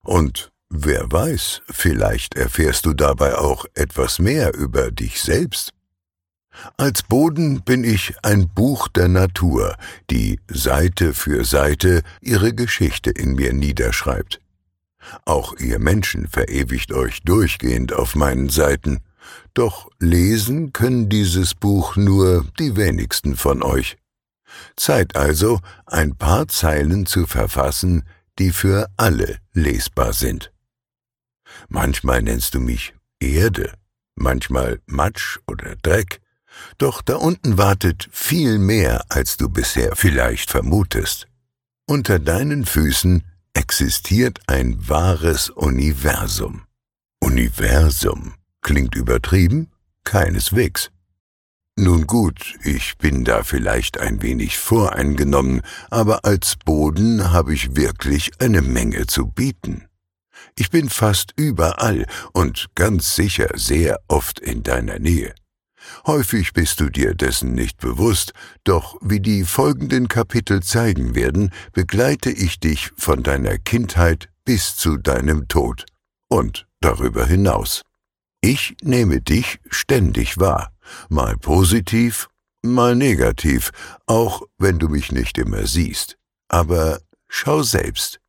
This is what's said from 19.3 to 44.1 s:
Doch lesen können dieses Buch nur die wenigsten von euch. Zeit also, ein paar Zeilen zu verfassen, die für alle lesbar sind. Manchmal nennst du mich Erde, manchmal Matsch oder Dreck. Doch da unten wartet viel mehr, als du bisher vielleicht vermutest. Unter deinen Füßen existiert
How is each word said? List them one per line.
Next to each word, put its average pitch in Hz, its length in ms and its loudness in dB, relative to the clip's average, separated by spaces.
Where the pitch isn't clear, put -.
Doch - 440 -2
lesen 107 720 2
können 120 360 2
dieses 95 460 2
Buch 101 420 0
nur 95 500 4
die 135 180 0
wenigsten 71 600 0
von 67 260 0
euch. 67 340 -2
Zeit 82 400 0
also, 78 440 2
ein 76 300 0
paar 107 320 2
Zeilen 80 580 0
zu 85 200 0
verfassen, 71 800 0
die 95 120 2
für 95 460 0
alle 62 420 0
lesbar 64 600 0
sind. - 400 -4
Manchmal 64 540 0
nennst 58 320 -2
du 65 60 -2
mich 60 340 -4
Erde, 76 520 0
manchmal 64 720 -2
Matsch - 600 -4
oder - 300 -10
Dreck. 90 440 -2
Doch 135 240 -2
da 143 140 0
unten 156 420 0
wartet 98 520 2
viel 139 480 0
mehr, 95 500 2
als - 280 -2
du 65 120 -2
bisher - 480 -2
vielleicht 62 540 0
vermutest. 80 760 -2
Unter 113 320 0
deinen 110 480 0
Füßen 78 580 2
existiert - 920 0